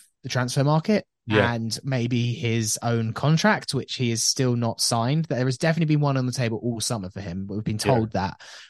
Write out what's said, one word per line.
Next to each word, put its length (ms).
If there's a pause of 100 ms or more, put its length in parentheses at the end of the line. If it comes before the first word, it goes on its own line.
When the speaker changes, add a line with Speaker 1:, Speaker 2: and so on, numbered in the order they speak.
(240)
Speaker 1:
the 60
transfer 340
market 420 (220)
Speaker 2:
Yeah. 260
Speaker 1:
and 300
maybe 500
his 480
own 300
contract, 640
which 220
he 160
is 120
still 320
not 240
signed. 460
There 180
has 140
definitely 380
been 60
one 140
on 120
the 40
table 320
all 160
summer 300
for 100
him, 260
but 100
we've 100
been 100
Speaker 2:
Yeah. 180
Speaker 1:
told 200
that 260 (300)